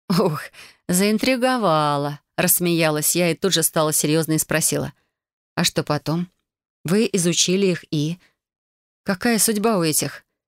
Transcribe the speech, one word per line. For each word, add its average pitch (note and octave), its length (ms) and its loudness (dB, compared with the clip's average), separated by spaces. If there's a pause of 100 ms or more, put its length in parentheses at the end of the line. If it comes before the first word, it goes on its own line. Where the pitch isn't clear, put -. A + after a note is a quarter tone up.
Ух, F3 320 0 (480)
заинтриговала, F#3+ 1300 0 (160)
рассмеялась E3 800 0
я E3+ 160 2
и D#3+ 40 -2
тут F#3 180 -2
же E3 100 0
стала D#3 300 0
серьёзной D#3 440 0
и - 20 0
спросила: D3 540 -2 (640)
«А E3+ 80 0
что E3+ 180 -2
потом? D#3 480 -4 (540)
Вы G3+ 280 2
изучили F3+ 540 0
их F3 240 -2
и? D#3 280 -2 (840)
Какая G#3+ 360 -2
судьба G#3+ 400 2
у E3+ 40 2
этих?» D3 420 -2 (240)